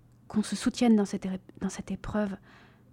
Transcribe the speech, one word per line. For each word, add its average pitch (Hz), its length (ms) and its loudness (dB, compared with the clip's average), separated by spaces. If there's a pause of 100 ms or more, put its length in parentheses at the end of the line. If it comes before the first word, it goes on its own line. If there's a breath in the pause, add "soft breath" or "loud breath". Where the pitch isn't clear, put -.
(280)
qu'on 214 140 0
se - 140 -6
soutienne 233 400 4
dans 208 80 4
cette 196 220 -4
é-, 185 140 -6 (200)
dans 202 80 -2
cette - 220 -8
épreuve, 196 460 -4 (560 soft breath)